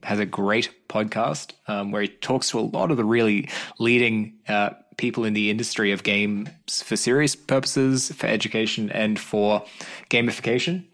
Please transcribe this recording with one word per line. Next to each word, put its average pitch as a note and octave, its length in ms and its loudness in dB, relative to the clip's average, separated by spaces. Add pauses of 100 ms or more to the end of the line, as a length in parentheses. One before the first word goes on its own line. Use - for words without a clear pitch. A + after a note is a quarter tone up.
has G#2 160 -2
a G#2 60 0
great G2+ 440 0 (180)
podcast, A2 680 -2 (140)
um, G2+ 240 -4
where G#2 120 -2
he G2+ 60 -2
talks - 420 -4
to A#2 80 -2
a - 20 0
lot E3 300 0
of C3+ 60 2
the A#2 60 0
really A2 460 4 (300)
leading, A#2 540 2 (140)
uh, G#2 220 2 (280)
people A#2+ 280 -2
in G#2+ 80 0
the G#2+ 160 2
industry G#2+ 420 0
of G2 120 -2
games G#2 460 0 (340)
for - 120 -2
serious C#3 400 2
purposes, C3 800 0
for - 120 -4
education, A2 640 -2
and G#2+ 280 0
for G#2 460 0 (460)
gamification. A#2+ 840 0